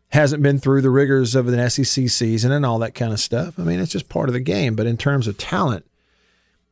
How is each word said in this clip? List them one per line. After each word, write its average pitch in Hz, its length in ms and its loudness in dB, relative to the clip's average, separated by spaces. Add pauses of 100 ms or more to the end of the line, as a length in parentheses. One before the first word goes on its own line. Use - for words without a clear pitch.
hasn't 147 340 2
been 143 160 4
through 135 240 2
the 131 80 2
rigors 135 440 2
of 127 140 2
an 123 100 2
S 123 200 0
E 135 60 0
C 127 220 0
season 113 460 0
and 147 140 0
all 117 140 0
that 113 140 -6
kind 113 180 -4
of 104 60 -2
stuff. 160 400 -4
I 180 40 -6
mean, 170 180 -2
it's 175 100 -4
just 170 180 -8
part 156 200 -2
of 123 60 0
the 127 60 -4
game. 135 360 -2
But 110 100 0
in 117 100 0
terms 139 300 0
of 101 120 -6
talent, 123 480 -4 (840)